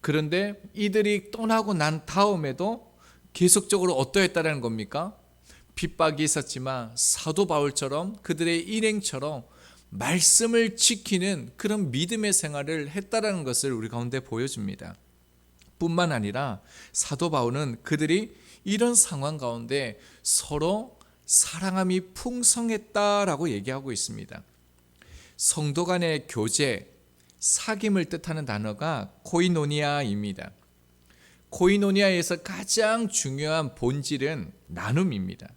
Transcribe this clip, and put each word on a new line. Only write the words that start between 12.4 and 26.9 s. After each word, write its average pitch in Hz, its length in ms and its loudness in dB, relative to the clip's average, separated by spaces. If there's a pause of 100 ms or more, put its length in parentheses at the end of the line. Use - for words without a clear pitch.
했다라는 202 540 -2
것을 131 280 0
우리 113 160 -4
가운데 120 320 -4
보여줍니다. 113 760 -6 (840)
뿐만 170 320 2
아니라 120 480 -2 (320)
사도 165 380 -2
바울은 131 520 -2
그들이 160 540 0 (260)
이런 220 320 2
상황 151 440 2
가운데 120 600 -4 (240)
서로 180 760 -2 (300)
사랑함이 185 880 0
풍성했다라고 208 1400 0
얘기하고 131 400 -4
있습니다. - 540 -8 (920)
성도 151 480 0
간의 170 440 0
교제, 113 680 -2 (460)